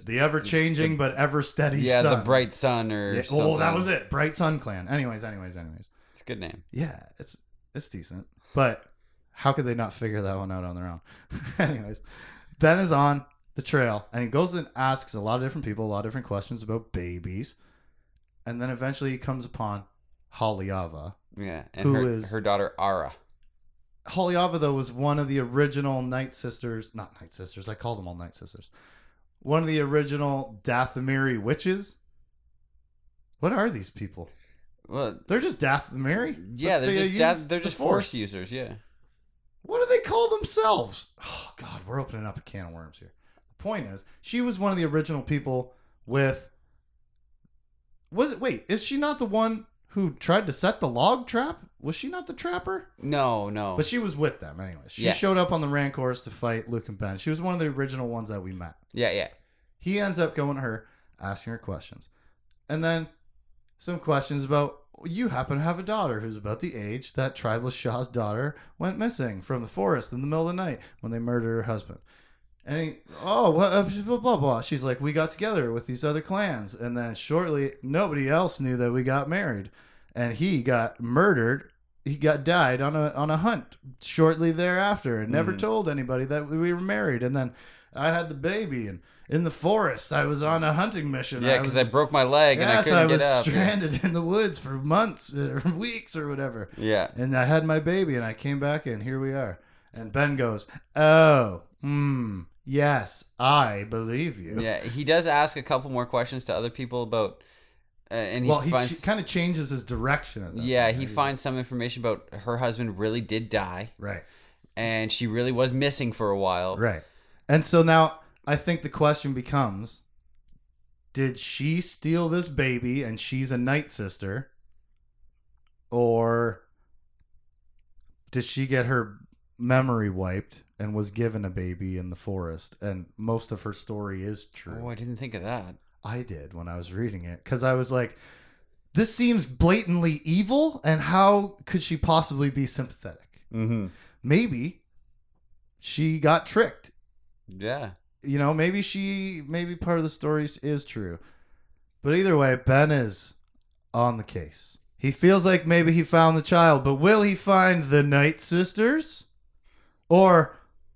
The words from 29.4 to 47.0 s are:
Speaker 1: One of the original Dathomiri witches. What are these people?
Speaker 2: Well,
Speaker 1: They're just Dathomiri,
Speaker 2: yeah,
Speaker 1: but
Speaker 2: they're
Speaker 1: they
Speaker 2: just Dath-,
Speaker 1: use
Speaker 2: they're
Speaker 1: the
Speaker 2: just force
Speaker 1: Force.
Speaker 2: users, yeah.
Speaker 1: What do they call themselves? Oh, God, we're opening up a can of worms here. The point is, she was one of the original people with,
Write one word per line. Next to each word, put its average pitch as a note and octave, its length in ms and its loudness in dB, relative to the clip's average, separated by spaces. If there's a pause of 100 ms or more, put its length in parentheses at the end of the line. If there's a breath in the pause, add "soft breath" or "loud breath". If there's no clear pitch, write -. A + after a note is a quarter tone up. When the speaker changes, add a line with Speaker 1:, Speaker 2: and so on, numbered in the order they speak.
Speaker 1:
One D3+ 200 2
of D#3+ 80 -2
the D#3 100 2
original C#3+ 840 -2
Dathomiri C3 800 0
witches. F#3 540 -2 (1400)
What F3+ 140 2
are A3+ 160 2
these A2 200 -8
people? - 400 -14 (580 soft breath)
Speaker 2:
Well, A#2+ 400 -6
Speaker 1:
They're G#3+ 120 2
just E4 220 -4
Dathomiri, C#3+ 720 -2 (200)
Speaker 2:
yeah, D#3+ 240 2
Speaker 1:
but C3 80 2
Speaker 2:
they're G3 80 2
Speaker 1:
they F#3+ 140 2
Speaker 2:
just F#3+ 100 -4
Dath-, E3 180 4
Speaker 1:
use D3+ 100 -8
Speaker 2:
they're F3 120 -2
Speaker 1:
the E3+ 60 -8
Speaker 2:
just F#3 120 -6
force - 100 0 (200)
Speaker 1:
Force. - 80 -8
Speaker 2:
users, G2 360 -6
yeah. A#2+ 220 -8 (880)
Speaker 1:
What A#4 180 -4
do B4 160 4
they A#4 60 4
call A4+ 280 2
themselves? G#4+ 760 0 (180)
Oh, - 340 -14
God, - 300 -14
we're C3 140 -6
opening A2 240 -10
up G2+ 120 -10
a - 40 -14
can F#2+ 240 -14
of E2+ 80 -14
worms D#2+ 260 -18
here. F2+ 140 -20 (440)
The - 60 -18
point G3 240 -6
is, G2 160 -14 (180 soft breath)
she A#3+ 200 -2
was A#3+ 180 -2
one G3+ 120 2
of F#3 60 0
the E3+ 80 0
original D3+ 360 -2
people C3+ 520 -4 (320 soft breath)
with, C3+ 440 0 (1600)